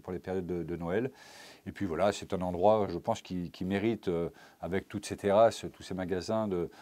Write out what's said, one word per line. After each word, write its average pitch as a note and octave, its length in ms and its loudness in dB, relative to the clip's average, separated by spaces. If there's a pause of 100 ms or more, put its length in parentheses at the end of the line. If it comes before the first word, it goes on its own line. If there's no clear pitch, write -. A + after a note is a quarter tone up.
pour - 80 -10
les F2 80 -4
périodes F#2 260 -4
de, F2 160 -4
de E2 140 -6
Noël. F2+ 340 -2 (560)
Et G2 60 -8
puis G2+ 140 -4
voilà, F2+ 260 2
c'est - 220 -6
un F2+ 80 -2
endroit, F2+ 480 4
je E2+ 80 -4
pense, G#2+ 240 -2
qui, F2+ 300 -6
qui - 120 -8
mérite, G2+ 460 0
euh, E2+ 200 0 (300)
avec F2+ 300 -4
toutes - 160 -8
ces G2 100 -6
terrasses, G2+ 560 4
tous - 120 -20
ces - 100 -8
magasins, F#2+ 560 -2
de, F2 200 0 (120)